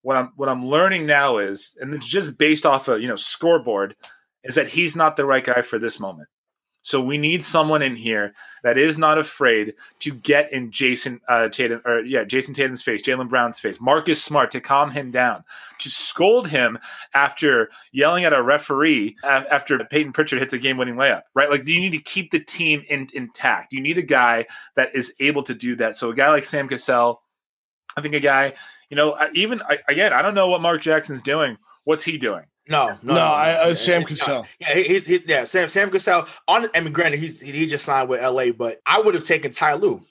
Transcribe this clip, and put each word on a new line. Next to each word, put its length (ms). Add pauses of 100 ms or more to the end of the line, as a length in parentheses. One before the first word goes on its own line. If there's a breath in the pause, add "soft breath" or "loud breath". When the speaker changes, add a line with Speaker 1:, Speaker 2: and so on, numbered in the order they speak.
Speaker 1:
What 160
I'm, 200
what 120
I'm 160
learning 400
now 340
is, 400
and 140
it's 140
just 320
based 260
off 240
a, 100
you 100
know, 80
scoreboard, 800 (480 loud breath)
is 100
that 140
he's 280
not 200
the 100
right 180
guy 160
for 180
this 220
moment. 280 (540)
So 180
we 180
need 240
someone 400
in 140
here 360 (300 loud breath)
that 160
is 180
not 220
afraid 560 (240 loud breath)
to 140
get 400
in 180
Jason, 560
uh, 220
Tatum, 360
or 200
yeah, 180
Jason 320
Tatum's 300
face, 180
Jaylen 260
Brown's 300
face, 220
Marcus 420
Smart, 300
to 80
calm 320
him 180
down, 320 (380 loud breath)
to 100
scold 560
him 320 (340 loud breath)
after 580 (200 loud breath)
yelling 340
at 80
a 80
referee 840
a-, 280
after 380
Peyton 220
Pritchard 260
hits 140
a 60
game-winning 360
layup, 280 (120)
right? 160
Like, 160
you 140
need 100
to 80
keep 320
the 80
team 500
in-, 260
intact. 580
You 80
need 180
a 40
guy 440 (300 loud breath)
that 180
is 240
able 240
to 120
do 220
that. 200
So 140
a 40
guy 140
like 160
Sam 240
Cassell, 520 (760)
I 40
think 140
a 60
guy, 320 (380 loud breath)
you 60
know, 180
I, 180
even, 360
I, 100 (100)
again, 240
I 100
don't 120
know 140
what 120
Mark 220
Jackson's 400
doing. 360 (240 soft breath)
What's 220
he 140
doing? 260 (240)
Speaker 2:
No, 200
no, 140
Speaker 3:
No, 120
Speaker 2:
no, 120
Speaker 3:
I, 260
Speaker 2:
no. 180
Speaker 3:
uh, 60
Sam 240
Speaker 2:
Yeah, 80
Speaker 3:
Cassell. 380 (120 loud breath)
Speaker 2:
yeah, 160
he, 80
he, 160
he, 300
yeah, 160
Sam, 240
Sam 200
Cassell. 380 (220 loud breath)
On, 260
I 60
mean, 120
granted, 280
he's, 200
he, 120
he 160
just 160
signed 240
with 120
L 200
A, 100
but 340
I 160
would 140
have 80
taken 300
Ty 220
Lue. 360